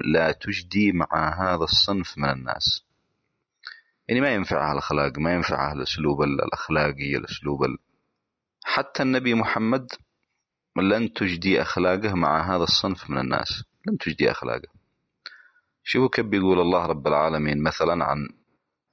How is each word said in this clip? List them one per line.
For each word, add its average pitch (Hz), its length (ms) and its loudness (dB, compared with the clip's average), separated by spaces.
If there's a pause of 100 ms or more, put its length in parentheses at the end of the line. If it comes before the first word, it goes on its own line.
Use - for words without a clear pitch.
لا 80 260 4
تجدي 98 600 0
مع 78 480 0
هذا 90 240 0
الصنف 92 540 0
من - 120 0
الناس. - 560 -4 (1200)
يعني 123 140 0
ما 143 80 2
ينفعها 82 440 0
الأخلاق، 71 460 0
ما 80 140 2
ينفعها 76 400 0
الأسلوب 71 480 -2
ال-، 71 220 0
الأخلاقي، 71 720 -2
الأسلوب 69 480 -4
ال-، 65 140 -2 (840)
حتى - 400 -2
النبي 131 300 2
محمد 113 540 0 (880)
لن 104 360 2
تجدي 90 480 0
أخلاقه 95 520 0
مع 82 420 2
هذا 85 80 2
الصنف - 460 -2
من 69 80 -4
الناس، 65 460 -4 (240)
لن 208 100 0
تجدي 73 340 0
أخلاقه. - 360 -6 (1160)
شوفوا 127 280 2
كيف 117 120 0
بيقول 95 340 4
الله 87 260 4
رب 76 220 -2
العالمين 76 560 2
مثلا 82 420 2
عن 71 240 -2 (640)